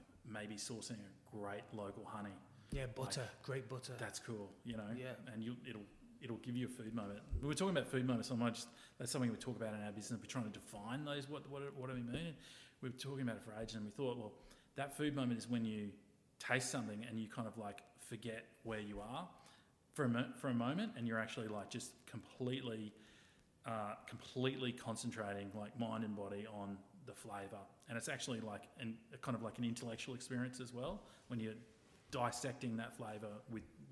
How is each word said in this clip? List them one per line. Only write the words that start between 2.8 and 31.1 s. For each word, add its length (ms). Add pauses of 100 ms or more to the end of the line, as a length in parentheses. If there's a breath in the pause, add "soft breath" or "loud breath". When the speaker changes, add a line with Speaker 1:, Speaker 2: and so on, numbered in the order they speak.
Speaker 2:
butter, 360
Speaker 1:
Like, 200
Speaker 2:
great 260
butter. 300
Speaker 1:
that's 200
cool, 320 (140)
you 120
know, 200
Speaker 2:
Yeah. 180 (180)
Speaker 1:
and 100
you'll, 140 (120)
it'll, 180 (340)
it'll 180
give 180
you 100
a 40
food 240
moment. 260 (200)
We 80
were 60
talking 220
about 140
food 160
moments, 220
so 60
I 40
might 160
just, 140 (300 loud breath)
that's 120
something 200
we 60
talk 200
about 180
in 80
our 100
business. 280
We're 60
trying 240
to 80
define 460
those. 240
What, 220
what, 120 (140)
what 120
do 60
we 80
mean? 320 (460 loud breath)
We 80
were 80
talking 260
about 140
it 60
for 180
ages, 140
and 100
we 60
thought, 260
well, 160 (440 loud breath)
that 200
food 180
moment 240
is 100
when 160
you 260 (480)
taste 320
something 340
and 160
you 80
kind 200
of, 100
like, 220 (200)
forget 460 (160)
where 180
you 200
are 280 (640 loud breath)
for 120
a 40
mo-, 280
for 120
a 60
moment, 420
and 100
you're 140
actually, 280
like, 200
just 240 (140)
completely, 880 (720 loud breath)
uh, 280 (120)
completely 640
concentrating, 800
like, 240
mind 260
and 120
body 300
on 320 (260)
the 80
flavour. 480 (280)
And 100
it's 100
actually, 320
like, 220 (180)
an, 160 (160)
a 60
kind 180
of, 60
like, 160
an 60
intellectual 500
experience 460
as 120
well 300 (260 loud breath)